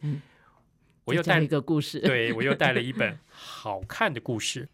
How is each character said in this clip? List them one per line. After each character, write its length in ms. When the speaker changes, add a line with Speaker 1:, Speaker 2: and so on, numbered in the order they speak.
Speaker 1:
嗯。 180
Speaker 2:
我 80
又 80
带 100
Speaker 1:
再 40
讲 80
一 40
个 140
故 180
事。 200
Speaker 2:
对， 340
我 80
又 120
带 200
了 80
一 100
本 260
好 500
看 320
的 80
故 180
事。 360